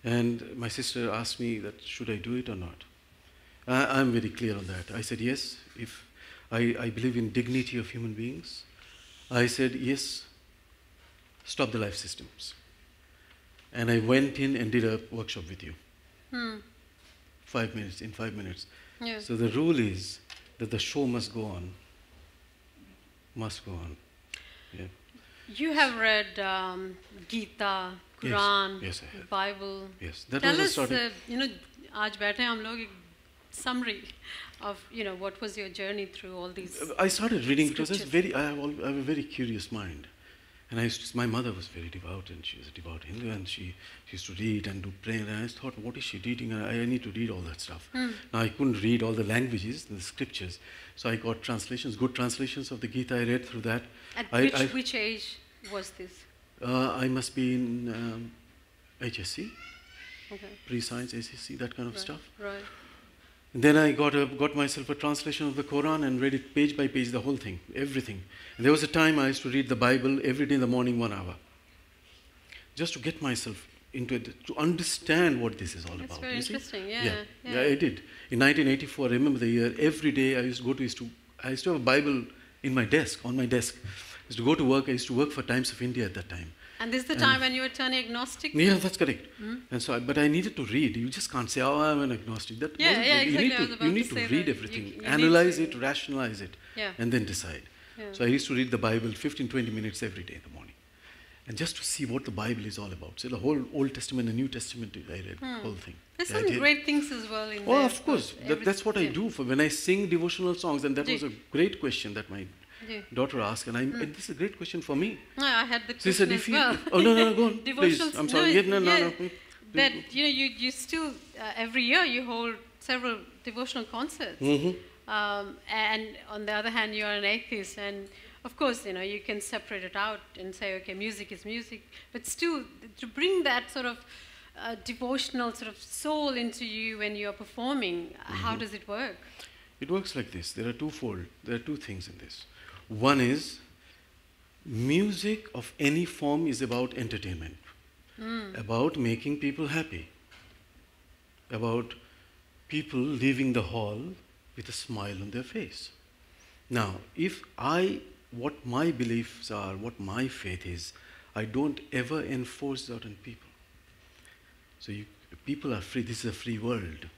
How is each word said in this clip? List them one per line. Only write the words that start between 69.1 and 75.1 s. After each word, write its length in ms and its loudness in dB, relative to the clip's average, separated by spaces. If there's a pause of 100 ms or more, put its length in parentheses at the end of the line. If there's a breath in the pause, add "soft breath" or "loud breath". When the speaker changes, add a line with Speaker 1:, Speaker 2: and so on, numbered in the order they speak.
Speaker 1:
I 80 4
used 160 0
to 80 -4
read 180 2
the 60 4
Bible 480 4
every 240 2
day 80 4
in 60 4
the 80 4
morning, 320 2
one 120 0
hour, 220 -6 (1400 loud breath)
just 200 -4
to 40 -10
get 220 -4
myself 460 -2 (260)
into 220 -4
it, 320 -6
to 100 -6
understand 880 2